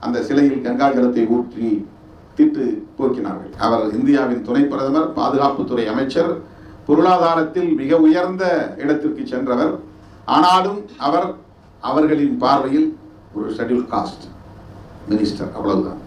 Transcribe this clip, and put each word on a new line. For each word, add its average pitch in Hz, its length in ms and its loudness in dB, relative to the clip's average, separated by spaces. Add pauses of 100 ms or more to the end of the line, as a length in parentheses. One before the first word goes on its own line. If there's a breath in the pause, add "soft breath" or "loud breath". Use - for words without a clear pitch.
அந்த 120 220 -4
சிலையில் 135 400 2
கங்கா 123 280 0
ஜலத்தை 123 360 2
ஊற்றி 110 600 -2 (480)
தீட்டு 139 520 0 (120)
போக்கினார்கள். 107 600 -4
அவர் 110 340 0
இந்தியாவின் 123 500 0
துணை 123 200 0
பிரதமர், 139 520 0
பாதுகாப்புத்துறை 131 720 0
அமைச்சர், 135 540 -2 (460 loud breath)
பொருளாதாரத்தில் 165 880 2
மிக 139 220 0
உயர்ந்த 180 800 2
இடத்திற்கு 135 480 -2
சென்றவர். 127 520 -2 (460 loud breath)
ஆனாலும் 196 600 2 (120)
அவர் 170 360 -2 (460)
அவர்களின் 143 580 0
பார்வையில் 139 580 2 (380)
ஒரு 107 160 -6
ஷெட்யூல் 117 400 -2
காஸ்ட் 101 360 -6 (840)
மினிஸ்டர், - 440 -2
அவ்வளவுதான். - 520 -4